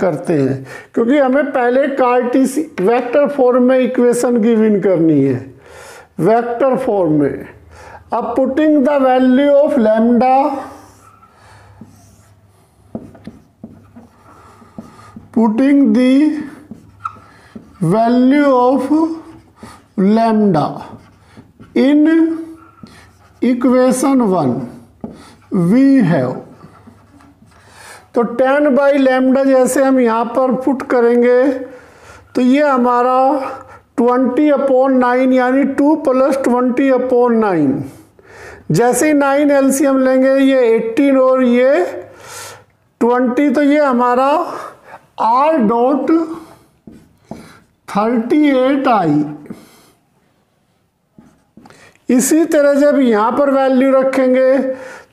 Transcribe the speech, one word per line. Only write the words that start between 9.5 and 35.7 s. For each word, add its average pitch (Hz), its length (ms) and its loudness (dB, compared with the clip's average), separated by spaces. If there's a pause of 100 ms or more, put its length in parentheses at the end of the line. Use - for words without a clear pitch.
of 294 240 2
lambda, 233 580 2 (4000)
putting 240 600 2
the 269 500 2 (1400)
value 247 640 2
of 254 420 0 (1080)
lambda 208 880 0 (880)
in 285 260 2 (1400)
equation 254 880 0
one, 143 240 -2 (960)
we 202 320 2 (200)
have, 156 300 0 (1800)
तो - 100 0 (120)
tan 269 400 0
by 277 240 2
lambda 262 460 2
जैसे 262 380 2
हम 262 160 2
यहाँ 233 280 0
पर 262 240 -2 (120)
put 277 260 -2
करेंगे 240 540 2 (920)
तो 254 60 0
ये 262 220 2
हमारा 254 560 0 (800)
twenty 247 540 0
upon 269 480 0
nine 254 340 0
यानी 254 300 0 (120)